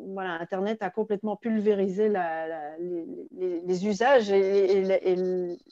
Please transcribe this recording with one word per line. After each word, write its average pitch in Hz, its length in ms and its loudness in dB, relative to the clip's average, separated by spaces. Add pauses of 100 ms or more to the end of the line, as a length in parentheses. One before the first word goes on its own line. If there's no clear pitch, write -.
(140)
voilà, 185 200 -6
Internet 190 500 -4
a 185 60 -2
complètement 214 460 -4
pulvérisé 208 720 2
la, 165 380 -2
la, 156 300 -8
les, 175 280 -6 (260)
les, 180 300 -4
les 180 260 0
usages 226 420 4
et, 196 80 4
et, 196 440 4
et, 190 320 2
et, 180 440 -2 (140)